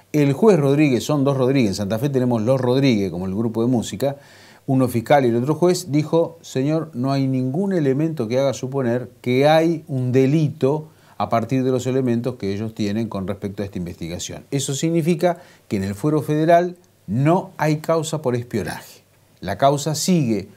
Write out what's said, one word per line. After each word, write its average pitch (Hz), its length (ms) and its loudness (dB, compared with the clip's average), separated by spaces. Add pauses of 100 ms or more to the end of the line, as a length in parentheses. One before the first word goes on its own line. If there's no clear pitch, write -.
(120)
el 143 200 4
juez 185 260 6
Rodríguez, 143 460 2
son 147 200 0
dos 139 120 2
Rodríguez, 127 340 2
en 95 60 -4
Santa 104 220 -2
Fe 143 100 -2
tenemos 123 340 0
los 131 180 2
Rodríguez 123 500 2
como 90 160 -6
el 95 80 -4
grupo 110 280 -2
de 120 60 0
música, 127 480 -2 (500)
uno 131 220 2
fiscal 123 360 2
y 123 40 2
el 113 80 2
otro 135 180 0
juez, 180 360 0
dijo, 151 520 0
"Señor, 156 520 -4
no 131 180 -2
hay 139 140 0
ningún 131 460 -2
elemento 151 560 0
que 123 100 -2
haga 135 140 2
suponer 127 580 -4 (100)
que 127 280 2
hay 165 400 2
un 127 240 -2
delito 143 760 2 (300)
a 104 100 -2
partir 117 340 0
de 131 80 0
los 127 160 -2
elementos 123 480 0
que 98 180 -4
ellos 107 220 -6
tienen 110 340 -2
con 98 200 -6
respecto 101 340 -8
a 98 40 -6
esta 98 120 -10
investigación". 85 720 -10
Eso 139 240 -4
significa 165 640 0 (300)
que 110 80 -2
en 95 80 -2
el 101 100 -4
fuero 151 280 0
federal 170 540 2 (300)
no 143 520 0
hay 151 180 0
causa 156 460 -2
por 123 120 0
espionaje. - 680 -8 (380)
La 98 160 -6
causa 147 380 2
sigue, 135 640 0